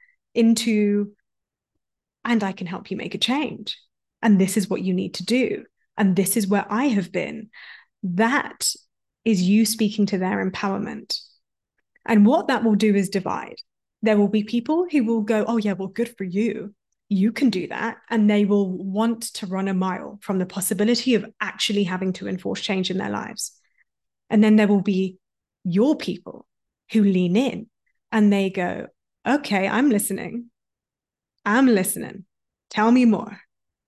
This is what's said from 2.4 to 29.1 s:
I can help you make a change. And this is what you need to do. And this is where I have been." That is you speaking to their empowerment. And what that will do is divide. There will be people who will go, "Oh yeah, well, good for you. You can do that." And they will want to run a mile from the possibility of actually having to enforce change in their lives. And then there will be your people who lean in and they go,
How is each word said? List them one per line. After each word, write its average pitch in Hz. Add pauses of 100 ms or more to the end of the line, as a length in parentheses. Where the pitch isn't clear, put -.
I 190
can 185
help 185
you 196
make -
a 196
change. - (440)
And 208
this 190
is 208
what -
you 185
need 180
to 180
do. 247 (320)
And 190
this 190
is 202
where 202
I 233
have 202
been." 151 (540)
That 220 (520)
is 208
you 208
speaking 214
to 202
their 190
empowerment. 196 (840)
And 208
what 285
that 240
will 220
do 214
is 196
divide. - (460)
There 214
will 202
be 208
people 302
who 269
will 226
go, 214
"Oh 233
yeah, 208
well, 190
good 233
for 196
you. 202 (320)
You 202
can 247
do 180
that." - (100)
And 214
they 208
will 202
want 208 (140)
to 202
run 190
a 190
mile 185
from 190
the 180
possibility 220
of 202
actually 202
having 185
to 190
enforce 190
change 185
in 185
their 196
lives. - (720)
And 214
then 214
there 214
will 202
be 190 (440)
your 202
people - (460)
who 214
lean 185
in 247 (420)
and 214
they 196
go, 185 (380)